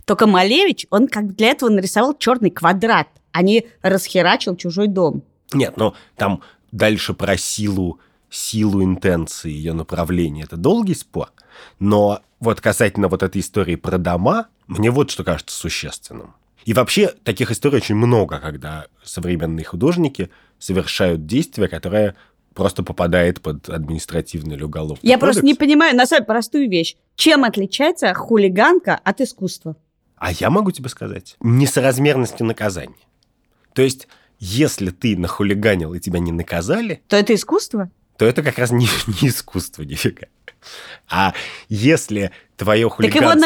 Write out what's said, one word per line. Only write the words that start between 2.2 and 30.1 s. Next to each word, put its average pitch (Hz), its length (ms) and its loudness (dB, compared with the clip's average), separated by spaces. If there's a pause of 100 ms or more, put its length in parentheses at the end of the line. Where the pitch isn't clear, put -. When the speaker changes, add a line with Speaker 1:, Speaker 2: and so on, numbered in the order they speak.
Speaker 1:
квадрат, 185 560 2 (240)
а 165 100 -2
не 220 240 4 (160)
расхерачил 190 760 0
чужой 180 300 -2
дом. 170 360 0 (300)
Speaker 2:
Нет, 135 240 -2
ну, 107 180 0 (220)
там 98 240 -2 (300)
дальше 107 420 0
про 98 240 -2
силу, 95 600 -4 (300)
силу 104 540 -2
интенции, 90 680 -2
ее 76 240 -6
направление. 82 680 -4
Это 82 140 -14
долгий 185 380 0
спор. - 360 -10 (480)
Но 104 420 2 (180)
вот 113 220 -2
касательно 101 460 0
вот 90 160 -2
этой 95 180 -2
истории 87 340 -2
про 90 220 -4
дома, 90 500 0 (200)
мне 104 240 0
вот 139 180 0
что - 140 -10
кажется - 340 -6
существенным. - 800 -12 (300)
И 113 80 0
вообще 127 340 2 (160)
таких 120 260 -2
историй 135 280 0
очень 107 180 0
много, 113 440 2
когда 76 460 -10 (160)
современные 82 640 -6
художники 139 640 -2 (300)
совершают 90 640 -2
действия, 107 420 -2
которое 95 480 -2 (380)
просто 95 300 -4
попадает 87 580 0
под 76 280 -10
административный 78 840 -8
или 71 80 -10
уголовный 78 400 -8
Speaker 1:
Я 247 160 6
просто 262 260 2
не 277 80 6
Speaker 2:
кодекс. 247 60 -2
Speaker 1:
понимаю, 294 360 4
на 247 120 4
самом 302 140 4
деле, - 60 -6
простую 233 420 0
вещь. 170 260 -2 (200)
Чем 302 280 4
отличается 220 720 0
хулиганка 208 880 2
от 202 180 -2
искусства? 180 560 -8 (400)